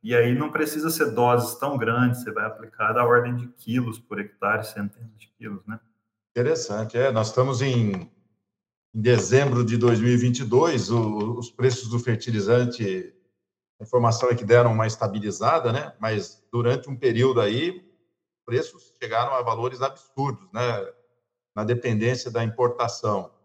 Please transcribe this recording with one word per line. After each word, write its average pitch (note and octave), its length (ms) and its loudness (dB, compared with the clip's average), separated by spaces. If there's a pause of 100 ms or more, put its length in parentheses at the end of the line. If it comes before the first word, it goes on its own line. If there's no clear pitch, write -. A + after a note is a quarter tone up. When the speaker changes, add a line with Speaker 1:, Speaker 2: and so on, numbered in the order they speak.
Speaker 1:
E A2 100 -2
aí A#2+ 240 4
não D3 140 -4
precisa D3+ 380 -2
ser D#3+ 220 0
doses A#2+ 440 2
tão C#3+ 220 -4
grandes, A#2+ 440 2
você G#2 100 -10
vai G#2+ 140 -4
aplicar A2 460 -4
da A#2+ 140 2
ordem A#2+ 320 4
de A#2+ 100 -8
quilos A#2 500 -6
por - 220 -10
hectare, G#2 460 -4
centenas - 520 -10
de - 200 -20
quilos, G2+ 280 -14
né? A2 140 -10 (560)
Speaker 2:
Interessante. A#2+ 640 -2
É, C3 160 2
nós A2 140 0
estamos B2+ 340 0
em, G#2+ 500 0 (840)
em A2 80 -4
dezembro A#2+ 640 4
de A2+ 140 0
dois A2+ 240 4
mil A#2+ 100 2
e A#2+ 60 4
vinte A#2+ 220 2
e A#2+ 40 -6
dois, A#2 480 2
o, A2 480 -2
os A#2 100 -12
preços A#2+ 400 -2
do A#2 80 -2
fertilizante, A2 1160 -2 (680)
a G#2+ 40 -18
informação A#2+ 460 2
é A#2+ 60 2
que A2+ 100 -6
deram A#2+ 260 6
uma A2 140 0
estabilizada, A2 880 -2
né? D3 260 -6
Mas G#2+ 520 -6
durante A#2+ 360 -2
um C3+ 80 -10
período A#2+ 460 2
aí, C#3 420 -2 (640)
preços - 560 -6
chegaram A#2+ 320 -2
a B2+ 80 0
valores A#2 400 -4
absurdos, C3+ 720 -6
né? A2+ 340 -4 (680)
Na G#2+ 80 -4
dependência A#2+ 680 0
da A#2 140 -2
importação. A2+ 880 -2 (140)